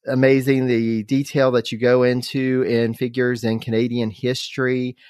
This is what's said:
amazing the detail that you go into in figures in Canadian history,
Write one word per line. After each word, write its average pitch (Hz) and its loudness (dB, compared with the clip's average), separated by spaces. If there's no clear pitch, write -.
amazing 131 2
the 113 0
detail 135 0
that 120 0
you 113 -6
go 123 4
into 127 0
in 117 0
figures 123 -2
in 113 0
Canadian 117 -2
history, 127 -4